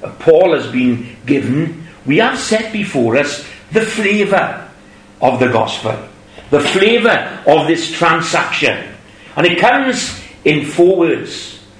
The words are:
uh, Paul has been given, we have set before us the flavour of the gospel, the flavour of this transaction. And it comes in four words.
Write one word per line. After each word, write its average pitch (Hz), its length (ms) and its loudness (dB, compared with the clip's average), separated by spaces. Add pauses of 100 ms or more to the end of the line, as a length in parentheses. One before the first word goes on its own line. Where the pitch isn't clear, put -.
uh, - 160 -12
Paul 165 360 6
has 113 120 -4
been 123 480 -2 (100)
given, 139 640 -2 (180)
we 139 120 2
have 254 200 2
set 220 340 -2
before 127 460 0
us - 280 -2 (260)
the 214 100 2
flavour 202 880 -2 (520)
of 123 180 2
the 123 80 4
gospel, 110 500 -2 (520)
the 143 120 4
flavour 208 840 0
of 151 200 4
this - 240 -2
transaction. 156 1000 -2 (420)
And 151 100 0
it 170 140 2
comes 262 600 0 (260)
in 151 200 2
four 180 320 4
words. - 640 -4 (200)